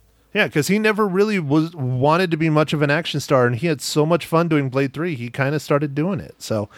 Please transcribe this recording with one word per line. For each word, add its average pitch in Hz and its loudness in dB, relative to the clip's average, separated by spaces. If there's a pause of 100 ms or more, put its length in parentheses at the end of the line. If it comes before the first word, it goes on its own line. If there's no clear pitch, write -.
(320)
Yeah, 202 0
'cause 139 0
he 190 2
never 214 2
really 196 2
was, 156 0
wanted 143 0
to 165 0
be 160 0
much 151 2
of 151 0
an 143 2
action 156 -2
star, 127 2
and 123 -2
he 113 -4
had 151 -2
so - 0
much 165 0
fun 165 2
doing 143 0
Blade 135 -2
three, 160 -6
he 120 -8
kinda 139 -2
started 143 -2
doing 156 -2
it. 71 -14
So, 104 -4